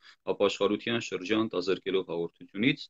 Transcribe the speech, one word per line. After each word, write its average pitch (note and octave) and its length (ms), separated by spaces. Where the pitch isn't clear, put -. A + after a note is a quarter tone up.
ապաշխարության G2+ 760
շրջան G#2 460
տա՝ F2+ 140
զրկելով F#2 440
հաղորդությունից F2+ 840